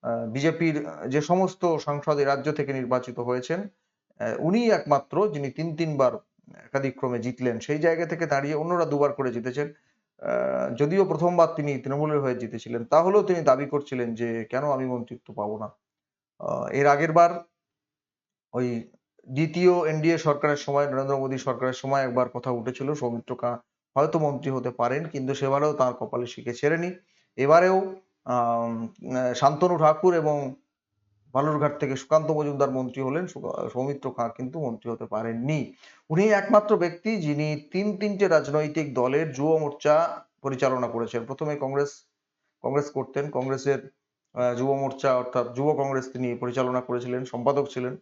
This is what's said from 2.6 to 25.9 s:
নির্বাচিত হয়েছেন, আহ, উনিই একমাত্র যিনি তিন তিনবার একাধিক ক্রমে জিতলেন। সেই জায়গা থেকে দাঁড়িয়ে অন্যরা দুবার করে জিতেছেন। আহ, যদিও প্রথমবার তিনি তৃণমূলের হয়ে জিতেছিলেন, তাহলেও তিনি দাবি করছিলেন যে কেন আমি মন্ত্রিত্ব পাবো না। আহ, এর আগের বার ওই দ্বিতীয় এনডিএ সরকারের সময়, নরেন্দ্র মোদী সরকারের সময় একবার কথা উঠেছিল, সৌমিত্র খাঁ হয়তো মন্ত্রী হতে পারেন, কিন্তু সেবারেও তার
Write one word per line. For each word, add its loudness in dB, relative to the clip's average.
নির্বাচিত -2
হয়েছেন, -2
আহ, -8
উনিই 4
একমাত্র 2
যিনি -4
তিন -6
তিনবার 2
একাধিক -4
ক্রমে -2
জিতলেন। -2
সেই -4
জায়গা 2
থেকে -4
দাঁড়িয়ে -2
অন্যরা 0
দুবার 2
করে -2
জিতেছেন। -4
আহ, -4
যদিও 2
প্রথমবার 4
তিনি -2
তৃণমূলের -2
হয়ে 0
জিতেছিলেন, -6
তাহলেও 4
তিনি 0
দাবি 4
করছিলেন -4
যে -4
কেন -2
আমি -2
মন্ত্রিত্ব -8
পাবো -4
না। -8
আহ, -4
এর 2
আগের 4
বার 8
ওই -2
দ্বিতীয় 4
এনডিএ 2
সরকারের 2
সময়, 0
নরেন্দ্র 0
মোদী -2
সরকারের -2
সময় 0
একবার 0
কথা -6
উঠেছিল, -4
সৌমিত্র -4
খাঁ -4
হয়তো 2
মন্ত্রী -2
হতে -4
পারেন, -2
কিন্তু -4
সেবারেও 2
তার 2